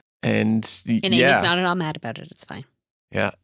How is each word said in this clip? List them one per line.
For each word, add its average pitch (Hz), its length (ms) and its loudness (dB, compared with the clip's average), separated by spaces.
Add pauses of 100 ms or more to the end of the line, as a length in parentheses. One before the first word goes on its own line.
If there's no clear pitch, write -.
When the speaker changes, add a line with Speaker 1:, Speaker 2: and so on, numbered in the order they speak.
(220)
Speaker 1:
And, 110 420 2 (220)
y-, 113 160 0
Speaker 2:
And - 120 2
Amy's 123 60 4
Speaker 1:
yeah. 127 200 4
Speaker 2:
not 175 180 2
at 185 60 -2
all 175 100 0
mad 156 220 -4
about 113 220 -10
it. 156 120 -18
It's - 140 -12
fine. - 200 -14 (460)
Speaker 1:
Yeah. 101 200 -2 (140)